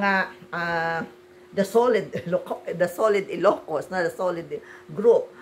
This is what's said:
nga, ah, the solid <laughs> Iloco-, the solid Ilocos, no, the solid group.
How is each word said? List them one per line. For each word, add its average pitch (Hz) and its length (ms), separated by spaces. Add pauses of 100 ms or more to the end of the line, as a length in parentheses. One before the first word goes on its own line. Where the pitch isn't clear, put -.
nga, 196 140 (340)
ah, 165 560 (480)
the 196 80
solid 196 560
<laughs> - 80
Iloco-, - 400
the 170 240
solid 202 400
Ilocos, 170 640
no, 185 80
the 165 80
solid 170 400 (400)
group. 202 400 (120)